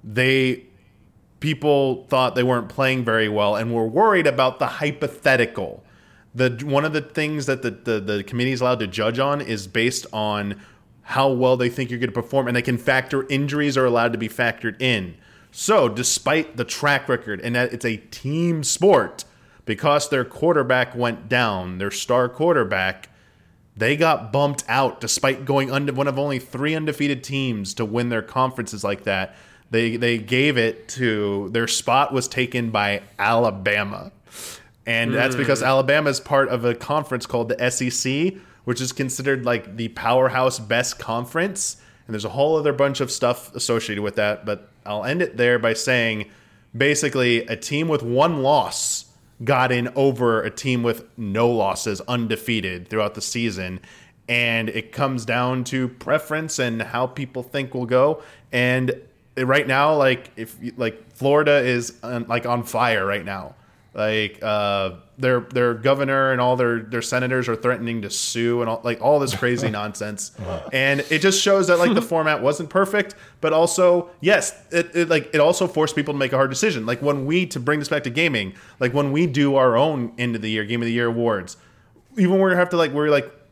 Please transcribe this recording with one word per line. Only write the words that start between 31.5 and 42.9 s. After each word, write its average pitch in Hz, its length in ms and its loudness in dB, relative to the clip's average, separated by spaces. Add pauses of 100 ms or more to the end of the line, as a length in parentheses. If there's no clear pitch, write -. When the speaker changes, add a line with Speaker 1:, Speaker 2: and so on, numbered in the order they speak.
Speaker 1:
their 117 160 0
spot 135 460 0
was 127 140 0
taken 123 420 -2
by 101 320 0 (160)
Alabama. 101 920 0 (760)
And 117 280 0
that's 127 220 2
Speaker 2:
Mm. 131 40 -4
Speaker 1:
because 131 240 0
Alabama 135 480 2
is 131 80 -2
part 139 300 2
of 120 140 -2
a 120 120 0
conference 139 500 -4
called 117 240 -2
the - 120 -2
S 123 200 -2
E 127 80 -2
C, 165 480 -2 (280)
which 123 140 -4
is 131 120 -4
considered, 131 540 -2
like, 110 320 -4
the 117 120 -4
powerhouse 131 680 2
best 117 400 -2
conference. 123 800 -4 (280)
And 113 80 -10
there's 107 120 -6
a 104 40 -4
whole 143 280 2
other 147 160 2
bunch 135 280 0